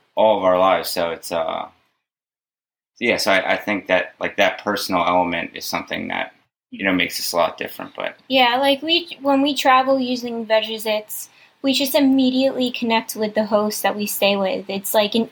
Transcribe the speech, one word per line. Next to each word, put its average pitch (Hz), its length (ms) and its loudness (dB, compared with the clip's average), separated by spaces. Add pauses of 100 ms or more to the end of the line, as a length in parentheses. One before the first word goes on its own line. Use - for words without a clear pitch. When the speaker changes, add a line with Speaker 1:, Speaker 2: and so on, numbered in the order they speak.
(140)
Speaker 1:
all 104 240 4
of 92 60 -4
our 92 140 4
lives. 92 300 2
So 85 220 -2
it's, - 200 -10
uh, 85 380 -4 (1300)
yeah, 113 200 2
so 101 140 2
I, 92 200 2
I 95 60 2
think 101 300 -6
that, 90 300 0
like, 87 200 -6
that - 260 0
personal 101 400 -2
element 87 500 0
is - 120 -10
something 87 420 -8
that, 50 240 -6 (380)
you 104 160 -6
know, 95 60 2
makes 87 280 -2
us - 120 -6
a 85 40 -2
lot 82 220 0
different. - 360 -10
But - 220 -8 (120)
Speaker 2:
Yeah, 254 280 4
like, 277 240 2
we, 330 400 -2
when 277 220 2
we 285 120 0
travel 262 460 4
using 233 460 -4
Veggiesits, 220 840 -2 (340)
we 269 100 2
just 269 220 0
immediately 262 760 2
connect 226 420 -2
with 214 200 -4
the 214 120 0
host 214 380 0
that 202 100 2
we 208 120 -4
stay 202 300 2
with. 190 320 -2
It's 196 240 -6
like 214 220 2
an 226 180 0